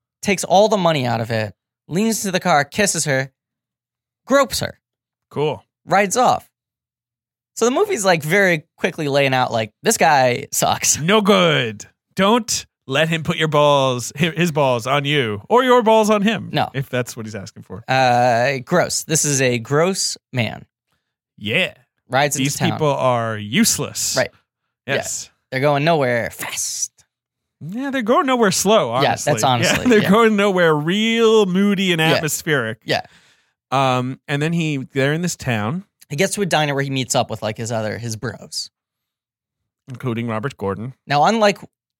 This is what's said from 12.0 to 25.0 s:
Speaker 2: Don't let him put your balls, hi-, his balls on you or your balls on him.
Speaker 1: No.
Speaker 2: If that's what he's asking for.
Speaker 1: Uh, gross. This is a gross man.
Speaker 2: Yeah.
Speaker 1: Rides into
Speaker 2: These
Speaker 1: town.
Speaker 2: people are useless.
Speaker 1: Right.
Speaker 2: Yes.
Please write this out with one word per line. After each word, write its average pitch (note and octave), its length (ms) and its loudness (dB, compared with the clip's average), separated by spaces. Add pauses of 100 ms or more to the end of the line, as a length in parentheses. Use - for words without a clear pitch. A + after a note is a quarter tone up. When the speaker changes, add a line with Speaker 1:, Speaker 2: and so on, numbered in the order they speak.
Speaker 2:
Don't G#3+ 500 0 (220)
let D3+ 220 0
him E3 140 -2
put E3 140 -2
your D#3 100 0
balls, C#3+ 680 2
hi-, E3+ 220 0
his E3+ 140 0
balls C3 340 0
on C#3 200 0
you B2 440 -2
or B3 140 4
your B3 180 4
balls A3 300 4
on G#3 100 2
him. F#3+ 320 -2
Speaker 1:
No. - 220 0
Speaker 2:
If C3+ 140 -6
that's B2 280 -6
what A2 80 -12
he's A2 100 -14
asking G2 280 -16
for. F#2+ 240 -18
Speaker 1:
Uh, B2+ 720 2
gross. - 440 0
This D#3 220 -2
is C#3 160 0
a B2 160 2
gross D3+ 600 -2 (140)
man. A#2 340 -6 (720)
Speaker 2:
Yeah. C#3+ 360 -4 (340)
Speaker 1:
Rides C#3 280 0
into C3 100 -2
Speaker 2:
These C#3+ 120 -4
Speaker 1:
town. B2+ 140 0
Speaker 2:
people D3 180 -2
are B2 480 -2
useless. B2+ 800 -4
Speaker 1:
Right. C3 140 0 (560)
Speaker 2:
Yes. - 400 -6